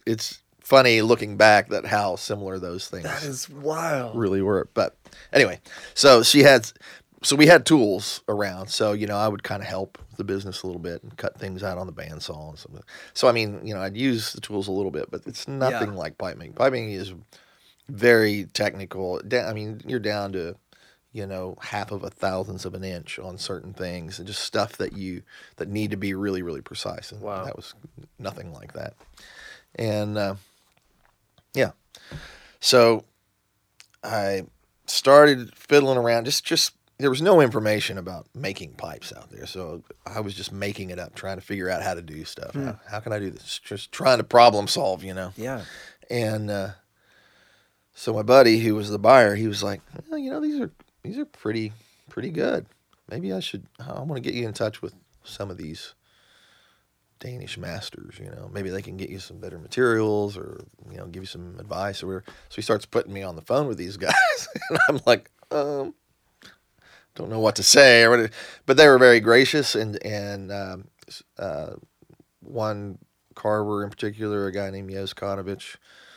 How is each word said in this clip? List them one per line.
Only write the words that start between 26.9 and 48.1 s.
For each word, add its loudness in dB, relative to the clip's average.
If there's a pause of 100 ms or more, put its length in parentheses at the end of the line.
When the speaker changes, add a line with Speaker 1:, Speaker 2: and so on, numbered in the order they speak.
Speaker 1:
And -18
Speaker 2:
Wow. -10
Speaker 1:
that -12
was -20 (460)
nothing -12
like -20
that. -12 (800)
And, -4
uh, -4 (1200)
yeah. 0 (880)
So 4 (1000)
I -4 (440)
started 6
fiddling 4
around, 2
just, -4
just, -2 (260)
there 0
was -2
no 8
information 0
about -12
making -10
pipes -14
out -20
there. -18
So -14 (220)
I -10
was -8
just -12
making -8
it -12
up, -14
trying -10
to -14
figure -8
out -4
how -4
to -10
do -14
stuff. -14
Speaker 2:
Hmm. -8
Speaker 1:
How, -10 (100)
how -10
can -10
I -4
do -6
this? -12
Just -14
trying 2
to -2
problem 8
solve, -2
you -10
know? -10
Speaker 2:
Yeah. -8 (480)
Speaker 1:
And, -4
uh, -6 (1200)
so -6